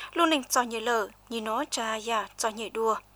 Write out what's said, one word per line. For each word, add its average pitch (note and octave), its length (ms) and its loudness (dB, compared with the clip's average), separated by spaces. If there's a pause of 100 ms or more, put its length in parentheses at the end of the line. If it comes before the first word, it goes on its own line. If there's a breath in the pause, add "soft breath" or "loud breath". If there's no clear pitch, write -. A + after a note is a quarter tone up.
(120 loud breath)
luôn E4+ 180 6
nình C#4+ 140 2
cho - 180 2
nhẹ A#3 180 -4
lờ, A3+ 280 2 (200)
nhìn A3+ 160 -6
nó A3+ 260 -2
cha A3 280 -2 (100)
ya G#3+ 200 0 (100)
cho A#3 100 0
nhẹ G#3+ 200 -8
đùa. A3 260 2 (220)